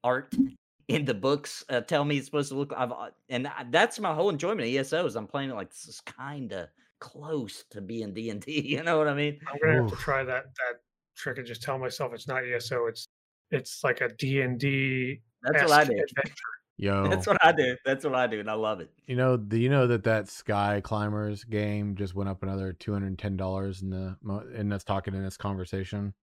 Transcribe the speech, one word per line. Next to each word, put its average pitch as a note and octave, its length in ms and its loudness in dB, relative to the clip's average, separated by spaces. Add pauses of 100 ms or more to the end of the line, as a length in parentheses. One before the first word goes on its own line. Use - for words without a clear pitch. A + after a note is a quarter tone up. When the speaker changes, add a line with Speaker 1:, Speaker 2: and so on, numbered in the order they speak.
Speaker 1:
art B2+ 280 0
<laughs> - 280 2 (280)
in D3 180 2
the B2+ 80 2
books, C3+ 560 0
uh, B2 120 2
tell D3 240 2
me D3 120 2
it's C3+ 100 -2
supposed C#3+ 220 0
to C3+ 60 -8
look." C#3+ 200 -4
I've, B2 160 -2
uh, - 200 -10 (180)
and B2+ 180 -2
I, C3 220 -8
that's F#3 300 4
my F#3 140 0
whole F3+ 160 2
enjoyment F3 320 -2
of A#2 60 0
E C3 120 2
S C3 140 -2
O F3 120 2
is A2+ 120 -2
I'm G#2+ 100 -6
playing C#3 240 -4
it A#2 40 -6
like, F#2+ 140 -8
"This - 180 -18
is - 140 -16
kinda B2 720 -10 (280)
close D3 720 -8
to G#2 100 -14
being G#2 320 -6
D A2+ 180 -6
and G#2 100 -8
D." D3+ 200 -2
<laughs> C#3 160 -2
You D#3+ 60 -6
know E3 140 4
what D3+ 120 4
I C#3+ 40 2
mean? D3 340 0
Speaker 2:
I'm C#3+ 120 -8
gonna D3+ 220 6
have A2+ 80 2
to F#2+ 40 -4
Speaker 3:
Oof. - 60 -8
Speaker 2:
try C3+ 240 0
that, B2+ 220 -2
that B2 300 -4 (400)
trick C3+ 220 -6
and B2 80 -10
just A#2 160 -12
tell C3+ 160 -4
myself B2+ 360 -4
it's A2+ 140 -12
not C3 180 -2
E B2 80 -2
S A#2 180 -4
O, A#2+ 160 0
it's, - 180 -6 (460)
it's - 320 -4
like B2+ 180 2
a B2 60 0
D C3+ 340 0
and B2+ 180 0
D C3+ 600 0 (240)
Speaker 1:
That's D3 200 4
what D#3 100 6
I D3+ 80 10
Speaker 2:
esque C#3 100 4
Speaker 1:
do. G2+ 100 2
Speaker 2:
adventure. C#3 340 -2 (420)
Speaker 3:
Yo. G2 300 2
Speaker 1:
<laughs> - 20 2
That's F#3 160 2
what G3 160 4
I E3 120 10
do. B2+ 320 2
That's C3+ 180 0
what C3+ 120 0
I B2+ 120 4
do, G#2+ 140 -2
and G#2+ 80 -6
I G#2+ 40 -2
love G#2+ 280 0
it. - 100 -14 (160)
Speaker 3:
You B2+ 80 -2
know, B2+ 220 4
do G#2+ 200 -2
you A#2+ 120 4
know C3+ 180 6
that A#2 160 4
that A2 240 2
Sky G2+ 540 0
Climbers G#2 640 -2
game G#2 500 -2
just F#2+ 200 -4
went G2 140 -2
up F#2+ 140 -6
another F#2+ 300 -2
two - 180 -6
hundred G2 260 -2
ten G2 200 -4
dollars F#2+ 440 -2
in F#2+ 100 -4
the F#2+ 300 -6
mo-, G#2 320 -6
and G#2 160 -2
that's G2+ 140 -2
talking G2 320 -2
in F#2+ 80 -2
this F#2+ 140 -8
conversation? G2 840 -4